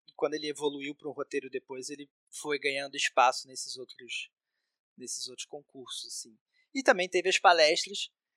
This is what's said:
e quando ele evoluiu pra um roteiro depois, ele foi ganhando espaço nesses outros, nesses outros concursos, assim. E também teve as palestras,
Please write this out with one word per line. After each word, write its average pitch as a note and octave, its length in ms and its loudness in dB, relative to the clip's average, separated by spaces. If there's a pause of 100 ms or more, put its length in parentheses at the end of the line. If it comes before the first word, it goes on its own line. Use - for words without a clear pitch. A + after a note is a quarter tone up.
e - 80 -20
quando D3 200 -2
ele D3+ 140 -6
evoluiu C#3+ 440 -4
pra D3+ 160 -12
um C3 40 -8
roteiro C3+ 360 -6
depois, C3 400 -10
ele C#3+ 180 -14 (220)
foi D3 300 -6
ganhando C#3 360 -4
espaço C3+ 520 4
nesses - 300 -10
outros, B2 520 -12 (680)
nesses B2 320 -10
outros B2 200 -12
concursos, C#3 580 -12
assim. - 320 -12 (380)
E C4+ 80 -4
também A3 260 6
teve F3+ 200 0
as F3+ 100 4
palestras, E3+ 720 4 (260)